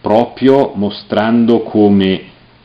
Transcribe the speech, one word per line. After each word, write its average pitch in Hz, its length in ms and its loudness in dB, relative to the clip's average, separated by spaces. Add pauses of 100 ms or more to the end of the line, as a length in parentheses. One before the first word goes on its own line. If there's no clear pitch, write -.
proprio 120 720 0
mostrando 110 880 -2
come 98 760 0 (280)